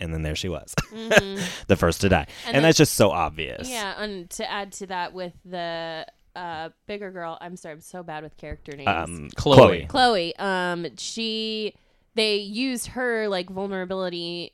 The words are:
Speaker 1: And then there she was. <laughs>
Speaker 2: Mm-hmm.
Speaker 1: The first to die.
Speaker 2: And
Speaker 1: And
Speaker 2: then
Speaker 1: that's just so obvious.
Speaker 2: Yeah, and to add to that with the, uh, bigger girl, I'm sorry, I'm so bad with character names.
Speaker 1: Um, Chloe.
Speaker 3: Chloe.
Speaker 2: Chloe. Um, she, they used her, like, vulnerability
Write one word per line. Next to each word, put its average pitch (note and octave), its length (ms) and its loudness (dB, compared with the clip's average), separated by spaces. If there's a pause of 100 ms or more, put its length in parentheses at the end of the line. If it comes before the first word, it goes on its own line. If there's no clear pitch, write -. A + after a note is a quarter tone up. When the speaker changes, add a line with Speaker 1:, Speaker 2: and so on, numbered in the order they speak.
Speaker 1:
And E2 140 -6
then D#2+ 80 -2
there D2+ 140 -2
she - 120 -6
was. D#2 320 -8
<laughs> - 120 -2
Speaker 2:
Mm-hmm. G#3 500 2 (240)
Speaker 1:
The G2+ 100 6
first E2+ 260 2
to G2+ 60 4
die. E2 180 4 (200)
Speaker 2:
And - 20 -8
Speaker 1:
And - 80 -4
Speaker 2:
then C#3 60 6
Speaker 1:
that's D#3+ 160 8
just D3 160 6
so G#2+ 160 6
obvious. D2+ 580 -4
Speaker 2:
Yeah, G#3+ 340 -6
and F#3+ 280 -8
to - 200 -8
add G3 240 -8
to G3 120 -12
that F3+ 260 -6
with F3+ 200 -8 (120)
the, E3 600 -8 (300)
uh, E3 340 -10 (160)
bigger G#3 240 -8
girl, E3+ 300 -8
I'm F3 160 -14
sorry, E3 180 -14
I'm D#3 60 -20
so F3+ 220 -14
bad D#3 200 -10
with D#3 140 -16
character D3+ 400 -12
names. C#3 120 -4
Speaker 1:
Um, E2 480 -4
Chloe. C#3+ 200 8
Speaker 3:
Chloe. F#2 320 10
Speaker 2:
Chloe. G#3+ 500 2
Um, F3+ 480 -2 (100)
she, A3 800 -6 (400)
they A3 220 2
used A3 520 -4
her, A#3 400 -2
like, F#3 220 -4
vulnerability F#3 1040 -6